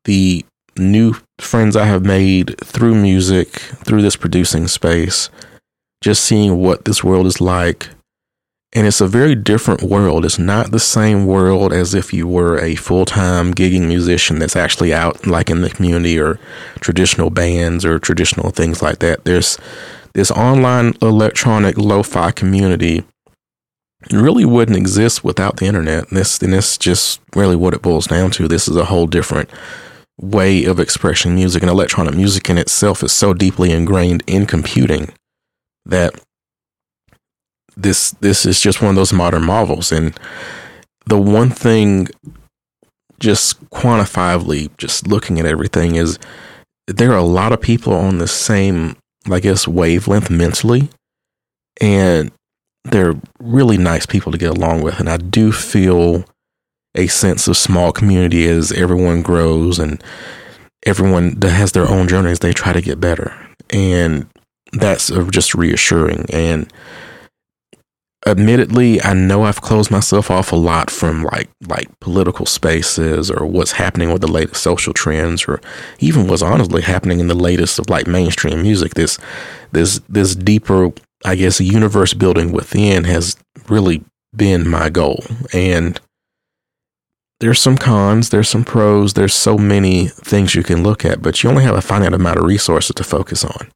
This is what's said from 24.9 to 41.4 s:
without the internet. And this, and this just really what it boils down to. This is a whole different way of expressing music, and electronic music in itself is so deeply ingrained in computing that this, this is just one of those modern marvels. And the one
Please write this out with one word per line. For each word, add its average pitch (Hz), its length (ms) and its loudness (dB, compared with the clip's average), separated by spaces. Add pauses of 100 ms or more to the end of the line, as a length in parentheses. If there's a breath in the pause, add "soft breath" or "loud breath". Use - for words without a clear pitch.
without - 320 -2
the 92 100 -2
internet. 82 420 -2
And 92 80 -4
this, 95 260 -2
and 92 100 0
this 95 260 -2
just - 420 -2 (140)
really 92 220 2
what 87 180 2
it - 80 -8
boils 85 240 0
down 90 260 2
to. 80 160 -2
This 82 200 0
is 76 80 -2
a 85 100 0
whole 87 200 2
different 78 440 -2 (680 loud breath)
way 95 460 0
of 90 160 0
expressing - 540 -2
music, 90 280 0
and 90 80 2
electronic 87 440 0
music 95 360 0
in 87 80 2
itself 95 440 0
is - 100 -2
so 101 220 2
deeply 92 380 0
ingrained 87 540 0
in 98 200 0
computing 78 680 -2 (720)
that 87 340 -2 (1600)
this, 98 440 -2
this 101 260 0
is 90 120 2
just - 220 0
one 107 80 2
of 98 80 4
those 95 160 2
modern 87 300 0
marvels. 85 500 0
And 78 260 -2 (880 loud breath)
the 107 160 2
one 104 300 4